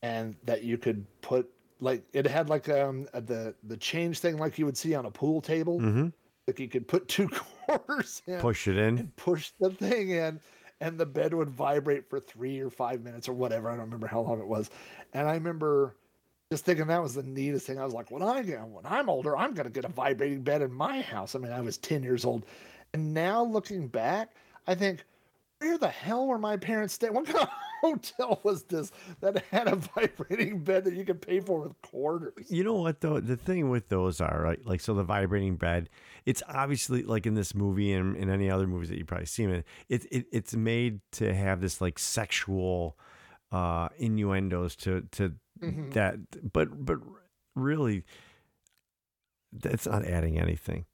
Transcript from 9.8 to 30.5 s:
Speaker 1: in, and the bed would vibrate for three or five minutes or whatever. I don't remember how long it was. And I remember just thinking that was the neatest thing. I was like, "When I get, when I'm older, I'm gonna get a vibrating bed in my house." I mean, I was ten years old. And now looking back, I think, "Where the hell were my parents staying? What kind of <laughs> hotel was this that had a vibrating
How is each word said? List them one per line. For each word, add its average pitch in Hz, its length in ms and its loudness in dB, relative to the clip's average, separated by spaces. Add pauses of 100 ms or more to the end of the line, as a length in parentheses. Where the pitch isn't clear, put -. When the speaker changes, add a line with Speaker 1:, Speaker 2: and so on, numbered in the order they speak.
Speaker 1:
in, 160 300 0 (400)
and 165 180 -4
the 160 80 2
bed 151 280 0
would 156 160 0
vibrate 143 580 2
for 139 120 -4
three 131 400 -6
or 131 100 -4
five 123 320 -4
minutes 117 260 -12
or 127 40 -4
whatever. 113 360 0
I 117 40 -2
don't 117 120 -6
remember 110 220 -6
how 117 140 0
long 117 200 0
it 98 60 -8
was. 107 240 -2 (420)
And 147 160 0
I 151 60 2
remember 151 640 2 (560)
just 156 120 -4
thinking 156 220 4
that 170 160 4
was 131 120 -4
the 135 100 -4
neatest 135 420 -2
thing. 135 140 -6
I 135 40 -4
was 131 100 -4
like, 117 160 -8
"When 143 120 -6
I 247 200 0
get, 151 260 -4
when 98 180 -14
I'm 240 240 0
older, 143 260 2
I'm 240 180 2
gonna 139 160 -4
get 123 140 -4
a - 40 -4
vibrating 139 540 0
bed 147 200 2
in 131 100 -2
my 208 280 -2
house." 104 340 -6
I 135 60 -2
mean, 120 120 -6
I 123 80 -4
was 117 180 -4
ten 151 240 -2
years 123 220 2
old. 120 200 2 (500)
And 156 180 -2
now 185 300 2
looking 202 460 0
back, 147 480 0 (300)
I 185 100 4
think, 185 280 0 (540)
"Where 330 200 0
the 226 100 2
hell 240 400 0
were 247 100 2
my 214 180 0
parents 208 380 -2
staying? 226 200 -2
What 285 120 0
kind 311 140 2
of 277 80 4 (180)
<laughs> 880 160 -8
hotel 254 640 0
was 196 200 2
this 160 280 -4 (280)
that 196 300 0
had 226 180 2
a 180 80 4
vibrating 202 840 0